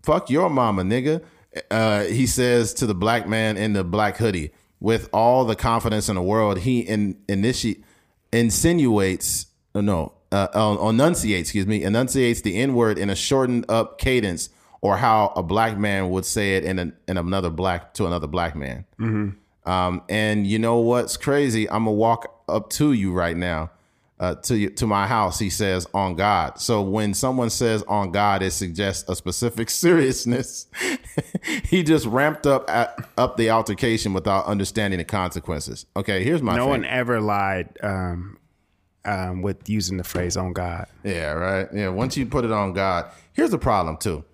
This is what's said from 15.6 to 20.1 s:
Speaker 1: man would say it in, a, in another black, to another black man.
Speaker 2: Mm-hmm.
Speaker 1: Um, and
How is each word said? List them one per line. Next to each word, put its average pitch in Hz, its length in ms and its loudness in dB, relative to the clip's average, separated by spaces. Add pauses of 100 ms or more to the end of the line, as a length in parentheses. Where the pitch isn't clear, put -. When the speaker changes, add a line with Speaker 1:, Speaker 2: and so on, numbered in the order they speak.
Speaker 1:
man 98 320 0
would 92 160 -2
say 101 300 0
it 90 100 2
in, 92 140 -2
a, 87 120 -4 (160)
in 92 100 -2
another 90 320 0
black, 87 460 -4
to 104 100 0
another 85 220 -2
black 82 280 -2
man. 69 300 -8 (140)
Speaker 2:
Mm-hmm. 107 300 -2 (400)
Speaker 1:
Um, 90 400 0
and 107 360 2